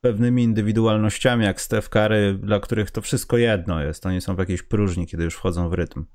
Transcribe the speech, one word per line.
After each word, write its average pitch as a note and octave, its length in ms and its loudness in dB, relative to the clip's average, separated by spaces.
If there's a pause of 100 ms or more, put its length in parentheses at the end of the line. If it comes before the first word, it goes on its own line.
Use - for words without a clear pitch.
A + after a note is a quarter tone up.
pewnymi B2 420 2
indywidualnościami A2 1000 2
jak F#2+ 160 0
Steph - 280 -2
Curry, G#2+ 540 2
dla G2+ 180 0
których G#2+ 300 -2
to A2 120 -6
wszystko - 340 -2
jedno F#2 460 0
jest, D2+ 240 -6
oni F#2 140 -2
są F#2+ 160 -4
w - 20 -6
jakiejś F2+ 240 -2
próżni, F#2 440 0
kiedy E2 180 -4
już E2 100 -4
wchodzą F2 360 -2
w - 20 0
rytm. E2+ 420 -4